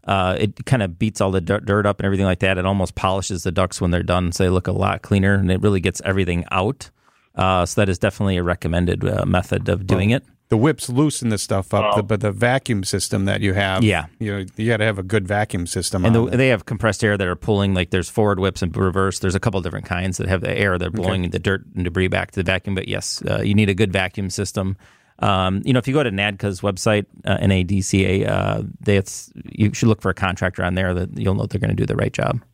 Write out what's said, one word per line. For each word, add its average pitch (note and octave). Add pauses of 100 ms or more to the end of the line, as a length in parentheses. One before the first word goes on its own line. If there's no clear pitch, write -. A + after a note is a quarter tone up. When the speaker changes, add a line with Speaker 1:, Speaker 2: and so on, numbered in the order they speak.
Speaker 1:
uh, F#2
it -
kinda A2
beats F#2
all G2
the F#2+
dirt, G2
dirt G#2
up G2+
and A2
everything G2
like F#2
that. F#2+
It F2+
almost F#2+
polishes F#2+
the F#2
ducts F2+
when F2
they're F2
done, F2+
so F#2+
they F2+
look F2+
a F#2
lot G2
cleaner, G2
and F#2
it F#2
really G2+
gets F2+
everything F2+
out. G2 (460)
Uh, F#2
so -
that G2
is F2
definitely F#2+
a F2
recommended, F2
uh, F#2+
method F#2
of F#2+
doing G2
Speaker 2:
Well, B2
Speaker 1:
it. - (260)
Speaker 2:
the A#2
whips A2+
loosen C3
the G#2+
stuff G2
up, G#2
Speaker 3:
Oh. G#2
Speaker 2:
the, G#2
but G2+
the G#2
vacuum A#2
system G2
that G2+
you G2
have, F#2+
Speaker 1:
Yeah. F2 (120)
Speaker 2:
you G#2+
know, G2 (100)
you A2
gotta A2
have G#2
a F#2+
good F#2+
vacuum F2
system F#2
Speaker 1:
And A2+
Speaker 2:
on A2+
Speaker 1:
the, -
Speaker 2:
it. B2
Speaker 1:
they C3
have A2+
compressed G#2+
air G#2
that G2
are F2
pulling, G2
like, F#2
there's F2+
forward G#2
whips F#2+
and E2+
reverse. F#2+
There's F#2
a F#2+
couple G2
different F#2+
kinds F#2
that -
have F#2
the -
air. F#2+
They're F2
Speaker 2:
Okay. F2
Speaker 1:
blowing F2+
the F#2
dirt F#2+ (120)
and F2+
debris F2+
back F#2
to -
the F#2
vacuum. F#2+
But F#2+
yes, -
uh, G#2
you G#2
need G#2
a F#2+
good F#2
vacuum F#2+
system. F#2+ (440)
Um, F#2+
you C3+
know, B2+
if -
you C3
go D3+
to A#2+
nadca's G2+
website, G#2 (180)
uh, G2
N G2
A F#2
D F#2+
C F#2+
A, G2+
uh, G2+ (180)
they, G2+
it's, - (200)
you G#2
should A#2
look G#2+
for G2
a F2+
contractor F#2
on F2+
there F2+
that F2+
you'll F#2+
know G#2
they're G2+
gonna G#2
do G#2
the A2
right -
job. - (140)